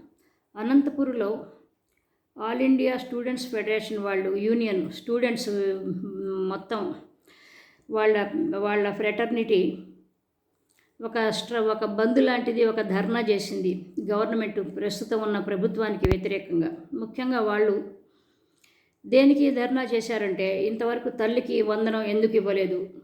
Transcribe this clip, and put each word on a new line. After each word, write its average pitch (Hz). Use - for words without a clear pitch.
అనంతపూర్లో 262
all 247
ఇండియా 254
స్టూడెంట్స్ 247
ఫెడరేషన్ 214
వాళ్ళు, 196
యూనియన్ 208
స్టూడెంట్స్, 233
మ్, 190
మొత్తం 196
వాళ్ళ, 214
వాళ్ళ 208
ఫ్రెటర్నిటీ 220
ఒక 226
స్ట్ర-, 233
ఒక 220
బంద్ 220
లాంటిది, 240
ఒక 220
ధర్నా 196
చేసింది 196
గవర్నమెంట్, 220
ప్రస్తుతం 208
ఉన్న 208
ప్రభుత్వానికి 208
వ్యతిరేకంగా. 185
ముఖ్యంగా 247
వాళ్ళు 208
దేనికి 277
ధర్నా 247
చేశారంటే, 208
ఇంతవరకు 233
తల్లికి 233
వందనం 220
ఎందుకు 214
ఇవ్వలేదు 190